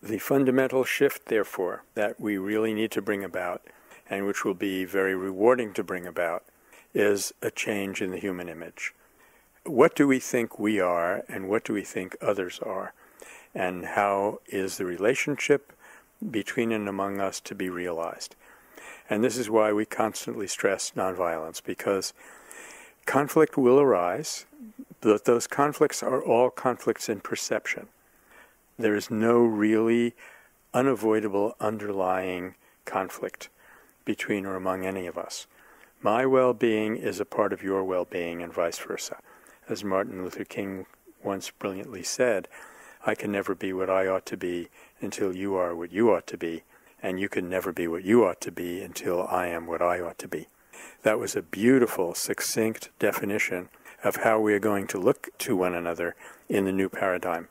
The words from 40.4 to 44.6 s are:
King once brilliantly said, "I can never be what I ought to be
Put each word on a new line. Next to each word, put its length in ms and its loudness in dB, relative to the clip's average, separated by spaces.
King 420 -8
once 280 -6
brilliantly 520 -8
said, 460 0
"I 80 2
can 160 -4
never 240 0
be 180 -4
what 160 -2
I 200 4
ought 180 0
to 100 -8
be 340 -4